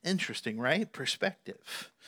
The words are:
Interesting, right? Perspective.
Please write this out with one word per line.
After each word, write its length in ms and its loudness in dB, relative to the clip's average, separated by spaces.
Interesting, 560 -2
right? 320 2
Perspective. 1000 -4